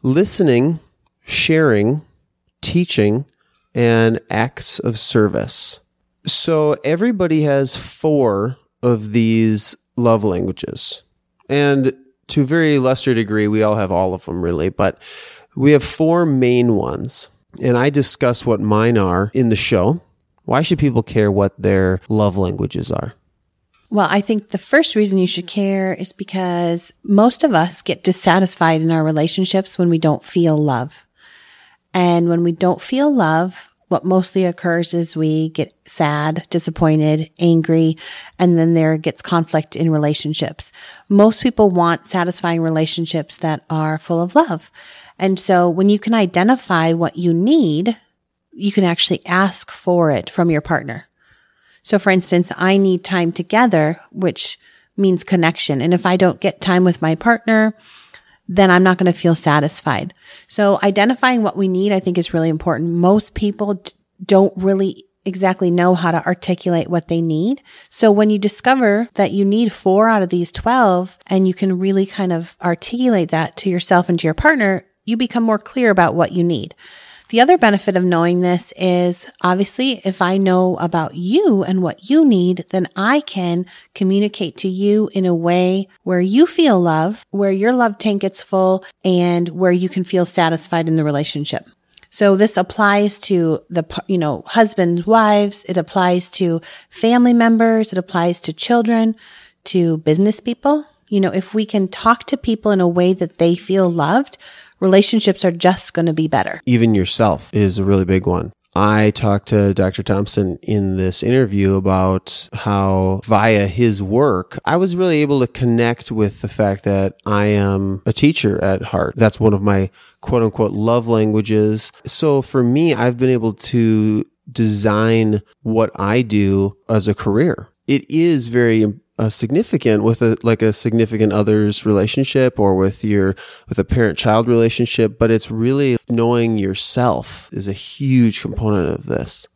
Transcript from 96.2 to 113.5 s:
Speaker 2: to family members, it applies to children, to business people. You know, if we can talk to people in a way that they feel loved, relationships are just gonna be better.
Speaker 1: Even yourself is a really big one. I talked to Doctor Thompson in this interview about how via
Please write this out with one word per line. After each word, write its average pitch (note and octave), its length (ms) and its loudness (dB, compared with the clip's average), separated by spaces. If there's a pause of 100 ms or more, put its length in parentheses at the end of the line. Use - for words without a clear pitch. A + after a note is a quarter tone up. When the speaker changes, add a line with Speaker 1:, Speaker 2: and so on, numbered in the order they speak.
Speaker 2:
to E3 320 -2 (280)
family A#3+ 460 2
members, A3+ 560 2
it F#3 80 -4
applies F3 400 -2
to - 140 -8
children, A3+ 600 0 (500)
to E3+ 320 0
business E3 420 0
people. A#3+ 480 -2 (220)
You G3+ 120 0
know, F3+ 100 0
if - 220 -6
we G#3+ 140 -2
can G3 220 -2
talk A3+ 360 -2
to C4+ 120 -4
people A3 340 -2
in F#3+ 100 2
a F3 60 4
way F3+ 260 2
that F3+ 240 -6
they E3+ 180 2
feel F#3+ 320 0
loved, E3+ 520 -2 (400)
relationships G3 640 2
are F#3 80 2
just F3+ 420 0
gonna E3 200 0
be D#3 140 -2
better. G2+ 380 -2
Speaker 1:
Even A#2 300 2
yourself F#2+ 580 0
is G2+ 240 2
a G2 60 -2
really F#2+ 220 2
big F#2 200 0
one. F2 260 -2 (240)
I G#2+ 360 2
talked G2+ 380 -2
to G2+ 240 2
Doctor F#2+ 300 -2
Thompson G2 580 -2
in G2 360 -2
this F#2 260 -2
interview G2+ 500 2
about F#2+ 800 -2
how G2 720 -2
via A2 400 2